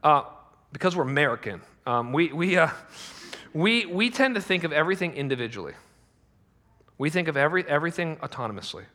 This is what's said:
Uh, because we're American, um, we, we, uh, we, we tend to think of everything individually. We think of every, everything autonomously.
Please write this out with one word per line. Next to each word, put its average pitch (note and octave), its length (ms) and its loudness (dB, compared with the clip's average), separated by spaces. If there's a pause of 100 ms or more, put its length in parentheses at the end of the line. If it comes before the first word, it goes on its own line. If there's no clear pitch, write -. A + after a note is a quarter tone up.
Uh, D3 220 6 (460)
because F3 240 0
we're E3+ 100 0
American, B2 580 0 (240)
um, A#2+ 260 0
we, D3+ 220 2
we, F3 240 2
uh, D#3+ 100 6 (840)
we, G#3 320 2
we G3 240 0
tend C4+ 240 2
to F#3+ 80 -2
think F#3 200 0
of D#3 120 -4
everything E3 400 0
individually. A#2+ 580 -4 (1300)
We C#3+ 100 0
think E3+ 200 0
of C#3+ 100 0
every, E3 280 2
everything D#3+ 500 -2
autonomously. G#2+ 680 -8 (100)